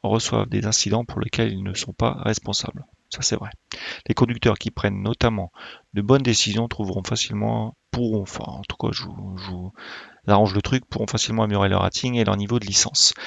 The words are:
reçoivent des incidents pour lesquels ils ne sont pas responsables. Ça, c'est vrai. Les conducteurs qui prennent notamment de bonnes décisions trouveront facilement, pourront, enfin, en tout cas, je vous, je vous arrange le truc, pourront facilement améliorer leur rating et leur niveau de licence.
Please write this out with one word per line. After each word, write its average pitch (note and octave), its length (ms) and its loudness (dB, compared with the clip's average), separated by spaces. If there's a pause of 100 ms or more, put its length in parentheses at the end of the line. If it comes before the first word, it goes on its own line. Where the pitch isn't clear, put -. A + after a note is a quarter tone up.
reçoivent A2 460 2
des G2+ 180 0
incidents A2 380 2
pour - 160 -6
lesquels A2+ 320 0
ils F#2+ 120 -6
ne G2 100 -4
sont - 200 -6
pas - 260 0
responsables. - 640 -4 (240)
Ça, - 140 -8
c'est - 140 0
vrai. - 140 -8 (560)
Les - 80 2
conducteurs A#2 440 2
qui A#2 120 -8
prennent G2 320 -2
notamment A2 480 0 (440)
de G2+ 80 0
bonnes C3 200 6
décisions A2+ 460 2
trouveront G2 340 -4
facilement, A2 760 -2 (140)
pourront, A2 320 0
enfin, - 240 -10
en - 220 -10
tout - 80 -14
cas, A#2 160 -2
je - 120 -6
vous, F#2+ 340 -10
je F#2 120 -10
vous F2+ 220 -8 (540)
arrange G2+ 280 6
le G#2 60 2
truc, C3 240 0
pourront - 220 -4
facilement A2+ 380 0
améliorer G2+ 260 4
leur F#2+ 100 4
rating A#2+ 360 0
et A#2 80 4
leur G2+ 120 2
niveau G2+ 220 0
de G2 80 -2
licence. - 480 2 (120)